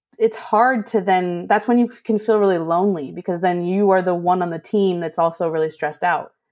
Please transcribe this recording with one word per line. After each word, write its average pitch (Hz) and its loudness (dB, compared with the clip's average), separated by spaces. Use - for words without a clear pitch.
it's 226 0
hard 233 2
to 208 -2
then, 180 -2
that's 208 0
when 240 4
you 240 2
can - -4
feel 214 2
really 190 2
lonely, 165 -2
because 175 -6
then 175 0
you 196 2
are 185 4
the 180 0
one 180 0
on 170 -2
the 165 -8
team 190 0
that's 165 -6
also 165 0
really 160 0
stressed 156 -6
out 165 -2